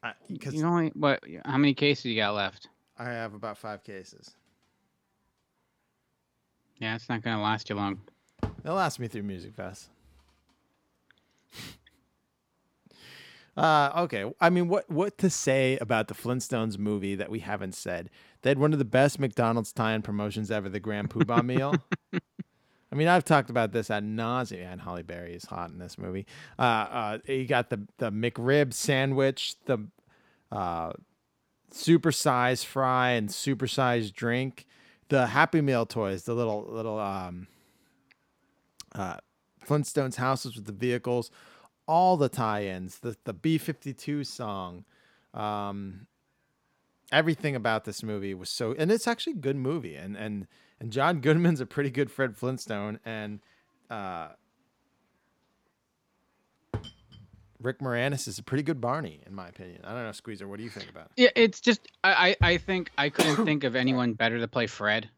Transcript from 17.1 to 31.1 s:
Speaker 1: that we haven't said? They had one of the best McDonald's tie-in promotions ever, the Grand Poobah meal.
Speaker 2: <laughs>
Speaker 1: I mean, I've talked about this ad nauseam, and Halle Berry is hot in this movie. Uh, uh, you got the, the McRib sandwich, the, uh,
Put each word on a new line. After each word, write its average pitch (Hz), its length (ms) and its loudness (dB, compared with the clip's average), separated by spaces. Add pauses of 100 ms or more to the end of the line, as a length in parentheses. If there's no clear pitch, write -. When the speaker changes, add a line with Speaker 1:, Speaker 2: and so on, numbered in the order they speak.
Speaker 1:
that 98 140 -6
we 107 100 -6
haven't 98 340 -6
said? 90 340 -8 (340)
They 127 80 4
had 139 80 4
one 151 140 4
of 151 60 2
the 135 60 2
best 131 340 4
McDonald's 117 540 0
tie-in 110 300 0
promotions 104 480 -4
ever, 101 180 -2
the 101 120 -6
Grand 104 300 -4
Poobah 117 340 2
meal. 131 300 0 (380)
Speaker 2:
<laughs> - 20 -10 (800)
Speaker 1:
I - 40 -8
mean, 156 120 2
I've 180 160 6
talked 143 260 4
about 117 220 2
this 113 180 -2
ad 104 140 -2
nauseam, 113 580 -4
and 90 180 -12
Halle 87 220 -8
Berry 87 320 -12
is 87 100 -14
hot 87 260 -8
in - 80 -14
this 90 200 -14
movie. 95 280 -8 (320)
Uh, - 40 2
uh, 110 640 0
you 135 180 -2
got 123 260 2
the, 104 160 -4 (120)
the 113 120 -2
McRib 120 640 2
sandwich, 135 840 2 (100)
the, 110 200 0 (640)
uh, 85 420 -4 (800)